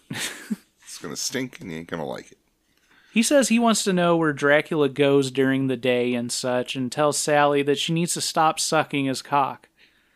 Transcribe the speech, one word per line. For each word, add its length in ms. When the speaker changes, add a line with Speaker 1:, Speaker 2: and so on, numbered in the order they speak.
Speaker 1:
<laughs> 0
It's 100
gonna 180
stink, 420
and 100
you 100
ain't 100
gonna 160
like 260
it. 60
Speaker 2:
He 100
says 280
he 100
wants 240
to 80
know 240
where 160
Dracula 560
goes 440
during 360
the 80
day 380
and 180
such, 460
and 120
tells 280
Sally 460
that 140
she 140
needs 220
to 80
stop 360
sucking 480
his 160
cock. 460